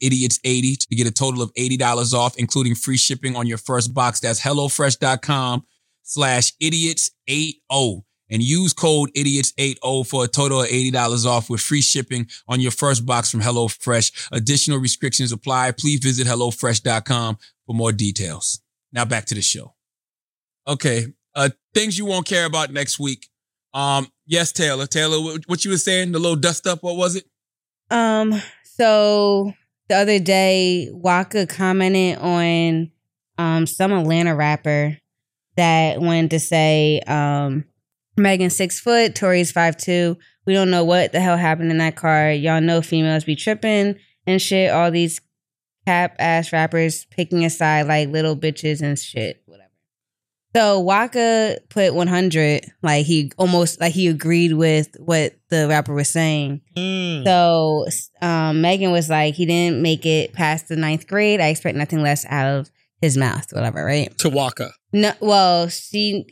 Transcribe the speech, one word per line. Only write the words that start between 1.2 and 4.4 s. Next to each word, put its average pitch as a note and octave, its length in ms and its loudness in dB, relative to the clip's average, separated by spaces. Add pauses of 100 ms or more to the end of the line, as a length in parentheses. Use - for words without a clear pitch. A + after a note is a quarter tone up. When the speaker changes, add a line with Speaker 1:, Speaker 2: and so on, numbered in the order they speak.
Speaker 1:
of A2 140 -4
eighty B2+ 200 -2
dollars A#2+ 360 0
off, B2 240 0
including B2 380 -2
free C3 220 -4
shipping C3 400 -2
on A#2+ 100 -2
your A#2 100 -2
first B2 380 -2
box. B2 260 0
That's A#2 200 -2